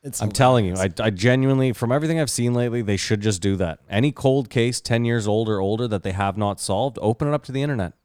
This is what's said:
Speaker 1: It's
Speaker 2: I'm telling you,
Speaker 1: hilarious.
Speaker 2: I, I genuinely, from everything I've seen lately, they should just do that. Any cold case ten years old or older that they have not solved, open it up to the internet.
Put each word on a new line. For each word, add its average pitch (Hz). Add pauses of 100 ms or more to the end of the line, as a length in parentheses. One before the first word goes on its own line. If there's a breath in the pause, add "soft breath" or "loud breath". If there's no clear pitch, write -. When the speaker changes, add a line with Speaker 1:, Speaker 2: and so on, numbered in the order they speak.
Speaker 1:
It's 139
Speaker 2:
I'm 110
telling 127
you, 90
Speaker 1:
hilarious. 92
Speaker 2:
I, 110
I 113
genuinely, 131
from 117
everything 156
I've 147
seen 120
lately, 120
they 101
should 104
just 101
do 98
that. 87 (100)
Any 123
cold 131
case 120
ten 117
years 117
old 110
or 104
older 107
that 101
they 98
have 98
not 101
solved, 110
open 117
it 147
up 147
to -
the 135
internet. 123 (120)